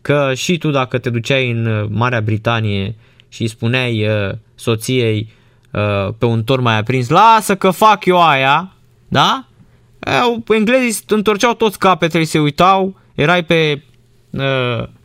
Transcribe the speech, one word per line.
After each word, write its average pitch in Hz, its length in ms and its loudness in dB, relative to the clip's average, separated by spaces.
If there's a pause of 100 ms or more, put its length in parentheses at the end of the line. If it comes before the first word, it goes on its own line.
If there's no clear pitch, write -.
că 139 320 0
și 165 240 -2
tu 156 120 -4
dacă 131 280 -2
te 120 120 -4
duceai 123 420 -2
în, 117 140 -2
uh, 107 240 -2
Marea 113 320 -2
Britanie 107 720 -2 (320)
și - 140 -12
îi 113 60 -2
spuneai, 117 600 -2
uh, 104 240 -2 (240)
soției, 113 800 -2 (380)
uh, 104 460 -2
pe - 80 -2
un 113 180 0
ton 127 180 0
mai 117 160 2
aprins, 123 320 -2
"Lasă 214 460 4
că 190 140 2
fac 208 360 2
eu 180 160 4
aia", 147 520 2 (340)
da? 202 400 0 (760)
Au, 240 260 -2
englezii 233 440 2
se - 160 -8
întorceau 214 460 0
toți 220 260 -2
capetele, 170 440 2
se 156 160 0
uitau, 190 560 2 (200)
erai 170 280 2
pe, 156 400 0 (460)
uh, 127 540 -2 (220)